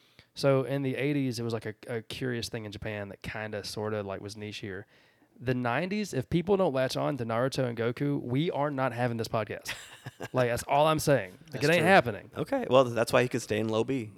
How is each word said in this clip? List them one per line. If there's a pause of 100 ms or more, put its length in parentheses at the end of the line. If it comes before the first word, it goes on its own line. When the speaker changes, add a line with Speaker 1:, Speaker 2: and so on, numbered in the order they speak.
(340)
Speaker 1:
so
in
the
eighties,
it
was,
like,
a,
a
curious
thing
in
Japan
that
kinda,
sorta,
like,
was
niche
here, (540)
the
nineties,
if
people
don't
latch
on
to
Naruto
and
Goku,
we
are
not
having
this
podcast.
Speaker 2:
<laughs> (500)
Speaker 1:
Like,
that's
all
I'm
saying. (200)
Like,
Speaker 2:
That's
Speaker 1:
it
ain't
Speaker 2:
true.
Speaker 1:
happening.
Speaker 2:
Okay,
well,
th-,
that's
why
he
could
stay
in
low
B.